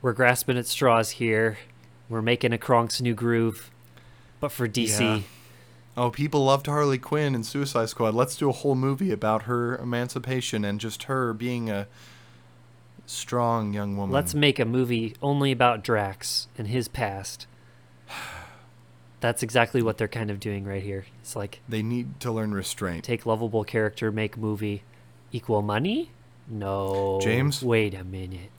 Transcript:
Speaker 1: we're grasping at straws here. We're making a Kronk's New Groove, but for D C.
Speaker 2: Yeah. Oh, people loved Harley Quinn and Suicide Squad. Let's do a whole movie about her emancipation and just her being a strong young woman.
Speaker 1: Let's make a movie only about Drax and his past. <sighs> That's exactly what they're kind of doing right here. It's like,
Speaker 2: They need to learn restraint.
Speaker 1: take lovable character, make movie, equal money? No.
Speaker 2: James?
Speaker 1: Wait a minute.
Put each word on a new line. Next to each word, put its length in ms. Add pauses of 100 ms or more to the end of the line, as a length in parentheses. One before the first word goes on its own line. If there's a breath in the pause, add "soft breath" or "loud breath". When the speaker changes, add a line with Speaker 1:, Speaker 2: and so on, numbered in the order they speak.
Speaker 1:
we're 120
grasping 460
at 80
straws 440
here. 480 (500)
We're 140
making 300
a 60
Kronk's 420
New 140
Groove, 560 (680 loud breath)
but 100
for 160
D 220
C. 160
Speaker 2:
Yeah. 160 (760 loud breath)
Oh, 140
people 340
loved 220
Harley 320
Quinn 380
and 100
Suicide 440
Squad. 240
Let's 200
do 140
a 40
whole 220
movie 380
about 300
her 340
emancipation 880
and 160
just 240
her 280
being 380
a 160 (1200 loud breath)
strong 680
young 240
woman. 160
Speaker 1:
Let's 220
make 240
a 60
movie 580
only 300
about 320
Drax 640 (100)
and 100
his 200
past. 580 (640 loud breath)
<sighs> 80 (1040 loud breath)
That's 220
exactly 400
what 160
they're 100
kind 220
of 100
doing 240
right 180
here. 240 (140)
It's 160
like, 320
Speaker 2:
They 140
need 380
to 120
learn 200
restraint. 520
Speaker 1:
take 200
lovable 380
character, 480
make 260
movie, 460 (480 soft breath)
equal 320
money? 480 (380)
No. 720
Speaker 2:
James? 400
Speaker 1:
Wait 320
a 80
minute. 560